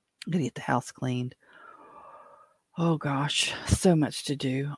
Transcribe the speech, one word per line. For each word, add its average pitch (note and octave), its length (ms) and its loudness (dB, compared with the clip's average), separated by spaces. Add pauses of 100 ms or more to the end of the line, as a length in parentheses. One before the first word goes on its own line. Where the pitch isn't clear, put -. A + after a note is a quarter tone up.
(260)
I'm E3 60 -6
gonna D#3+ 140 2
get - 100 -6
the - 60 -12
house B2+ 300 0
cleaned. B2 440 -4 (1500)
Oh E3 160 2
gosh, C#3+ 560 0 (140)
so - 260 6
much D3 320 2
to C#3 120 -4
do. C#3 400 -2